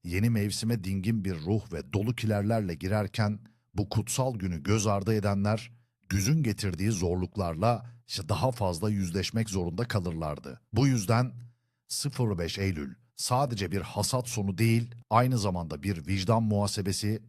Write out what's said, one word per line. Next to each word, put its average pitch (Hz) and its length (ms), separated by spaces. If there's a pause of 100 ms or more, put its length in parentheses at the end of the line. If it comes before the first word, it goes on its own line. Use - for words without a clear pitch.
yeni 95 260
mevsime 110 540
dingin 98 400
bir 92 100
ruh 92 380
ve 78 200
dolu 113 220
kilerlerle 107 600
girerken, 104 640 (360)
bu 101 140
kutsal 127 460
günü 90 280
göz 101 240
ardı 101 280
edenler, 104 580 (360)
güzün 117 340
getirdiği 104 480
zorluklarla 92 960 (220)
işte 95 200
daha 104 220
fazla 92 400
yüzleşmek 98 600
zorunda 92 380
kalırlardı. 80 720 (120)
Bu 123 140
yüzden 120 460 (560)
sıfır 117 500
beş 85 200
Eylül 76 360 (220)
sadece 120 560
bir 98 80
hasat 123 480
sonu 98 300
değil, 117 360 (160)
aynı 123 280
zamanda 87 440
bir 82 240
vicdan 98 360
muhasebesi 104 880